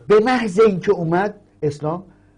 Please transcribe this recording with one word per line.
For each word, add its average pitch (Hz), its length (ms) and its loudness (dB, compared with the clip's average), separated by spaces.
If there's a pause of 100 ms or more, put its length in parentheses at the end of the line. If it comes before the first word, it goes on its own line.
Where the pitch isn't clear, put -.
به 214 120 4
محض 226 400 0
اینکه 208 320 2
اومد 180 420 -2 (280)
اسلام، 151 400 -6 (360)